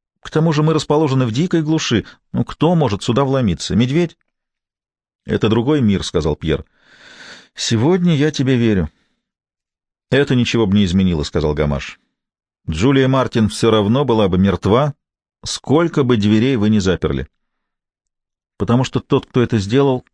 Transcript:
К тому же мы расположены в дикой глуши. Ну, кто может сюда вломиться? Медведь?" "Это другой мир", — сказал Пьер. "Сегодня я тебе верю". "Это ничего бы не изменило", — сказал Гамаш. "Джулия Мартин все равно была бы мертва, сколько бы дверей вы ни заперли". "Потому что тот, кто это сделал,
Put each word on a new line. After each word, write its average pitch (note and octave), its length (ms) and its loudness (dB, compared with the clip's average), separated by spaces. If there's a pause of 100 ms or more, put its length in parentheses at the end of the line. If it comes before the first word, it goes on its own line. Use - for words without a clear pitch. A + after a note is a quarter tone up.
(200)
К - 100 -20
тому D#3+ 220 0
же D3+ 100 0
мы D#3 120 2
расположены D3 520 0
в A2 60 -4
дикой E3 300 -2
глуши. D3+ 420 -2 (280)
Ну, B2 120 -2
кто E3+ 300 -2
может B2 280 -2
сюда C3 220 0
вломиться? B2 520 -2
Медведь?" C#3 400 0 (1080)
"Это G#2+ 240 -2
другой A#2 320 0
мир", — G2 240 2
сказал D2+ 320 -2
Пьер. D2 280 -4 (880)
"Сегодня E3+ 600 0
я D3 160 0
тебе C3+ 260 0
верю". G#2+ 340 0 (1200)
"Это C3+ 240 0
ничего A#2 320 0
бы F#2+ 100 2
не G#2 80 4
изменило", — F2+ 400 0
сказал D2+ 300 -2
Гамаш. D2 460 -4 (680)
"Джулия C3 400 2
Мартин B2 400 0
все A#2 220 0
равно A2 340 2
была A2 240 0
бы F2+ 100 0
мертва, G2 560 0 (500)
сколько D#3+ 580 -2
бы B2 140 2
дверей A2 400 2
вы G#2 140 0
ни A2 80 2
заперли". D#2+ 500 -2 (1300)
"Потому A#2 280 0
что - 160 -4
тот, - 260 -2
кто B2+ 160 0
это A2+ 160 0
сделал, B2+ 560 0